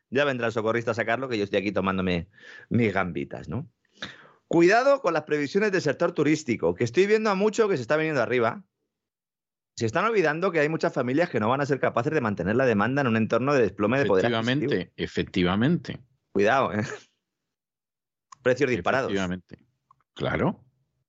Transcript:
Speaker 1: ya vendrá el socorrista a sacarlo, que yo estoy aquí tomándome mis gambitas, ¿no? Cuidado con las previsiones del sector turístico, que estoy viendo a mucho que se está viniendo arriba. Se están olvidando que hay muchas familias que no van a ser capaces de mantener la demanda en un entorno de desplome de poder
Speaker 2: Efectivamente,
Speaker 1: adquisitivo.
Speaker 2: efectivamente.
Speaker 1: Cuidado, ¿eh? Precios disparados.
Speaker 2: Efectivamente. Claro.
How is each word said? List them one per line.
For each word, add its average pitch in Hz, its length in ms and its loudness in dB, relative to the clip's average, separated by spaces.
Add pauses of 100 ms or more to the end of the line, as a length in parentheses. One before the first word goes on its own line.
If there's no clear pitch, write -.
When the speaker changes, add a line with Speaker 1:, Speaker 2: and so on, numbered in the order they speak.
(100)
Speaker 1:
ya 139 160 0
vendrá 123 220 -2
el 110 60 -4
socorrista 113 380 -2
a 104 40 -4
sacarlo, 117 340 -2
que 120 80 -2
yo 101 60 0
estoy 101 160 0
aquí 98 120 -2
tomándome 92 580 0 (400)
mis 113 240 2
gambitas, 78 540 -4
¿no? - 220 -8 (800)
Cuidado 233 540 4
con 170 120 0
las 151 100 -2
previsiones 151 480 -2
del 180 100 0
sector 151 300 0
turístico, 123 640 0
que 117 100 -4
estoy 120 220 2
viendo 220 240 2
a 196 60 0
mucho 208 340 2
que 185 80 0
se 123 60 -6
está 151 140 0
viniendo 156 240 0
arriba. 117 420 0 (1120)
Se 120 100 -4
están 120 180 0
olvidando 185 480 0
que 165 80 0
hay 147 80 4
muchas 160 240 -2
familias 143 380 0
que 123 100 -2
no 107 80 0
van 135 140 0
a 139 60 -2
ser 135 120 -2
capaces 139 320 0
de 156 80 0
mantener 104 360 -2
la 135 100 2
demanda 120 360 2
en 135 60 0
un 113 80 0
entorno 117 380 0
de 135 80 4
desplome 107 380 0
de 135 80 0
poder 98 180 2
Speaker 2:
Efectivamente, 120 400 0
Speaker 1:
adquisitivo. 107 320 -4
Speaker 2:
efectivamente. 92 1040 -2 (320)
Speaker 1:
Cuidado, 120 400 2
¿eh? 107 100 -2 (1600)
Precios 127 280 0
disparados. 107 420 -2
Speaker 2:
Efectivamente. 92 480 -6 (560)
Claro. 90 500 -4 (440)